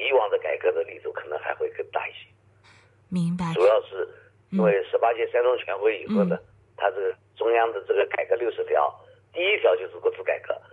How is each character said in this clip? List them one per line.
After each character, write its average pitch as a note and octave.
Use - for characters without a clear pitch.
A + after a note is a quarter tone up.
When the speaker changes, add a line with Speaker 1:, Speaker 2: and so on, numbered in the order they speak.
Speaker 1:
以 C3+
往 A2+
的 E2+
改 D2+
革 F2+
的 E2
力 E2+
度 D2+
可 -
能 D2+
还 -
会 D2+
更 -
大 -
一 -
些。 -
Speaker 2:
明 F3
白。 E3
Speaker 1:
主 -
要 G#2+
是 -
因 F#2+
为 G2+
十 G2
八 A#2
届 A2+
三 A#2+
中 B2
全 F#2+
会 G#2
以 -
后 G#2
呢， F2
Speaker 2:
嗯。 -
Speaker 1:
它 G2+
这 F#2
个 F#2+
中 A2+
央 A#2
的 G2
这 A2
个 G2
改 -
革 F#2+
六 A#2+
十 -
条， D2+
第 E3+
一 G3+
条 G3+
就 F#2
是 -
国 -
资 -
改 -
革， -